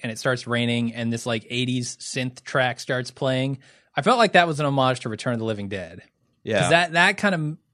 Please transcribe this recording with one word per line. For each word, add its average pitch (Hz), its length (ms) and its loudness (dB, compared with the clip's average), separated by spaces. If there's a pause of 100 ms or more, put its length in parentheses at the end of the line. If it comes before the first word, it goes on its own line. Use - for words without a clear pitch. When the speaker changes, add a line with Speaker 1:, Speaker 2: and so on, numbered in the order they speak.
Speaker 1:
and 117 80 2
it 110 80 -10
starts 127 260 0
raining 120 480 0
and 117 180 -2
this, 113 140 -4
like, 117 240 -2
eighties 123 480 -2
synth 127 460 -8
track 127 360 0
starts 127 300 -4
playing, 131 480 -2 (380)
I - 80 -2
felt 226 160 4
like 226 140 4
that 175 140 8
was 151 120 -2
an 151 80 0
homage 131 340 2
to 127 80 -8
Return 110 240 -4
of 117 60 -4
the 110 60 -4
Living 104 220 -4
Dead. 92 360 -10 (400)
Speaker 2:
Yeah. 107 180 0
Speaker 1:
'Cause 180 80 2
that, 170 220 2
that 180 260 2
kind 202 160 0
of 156 240 -4 (160)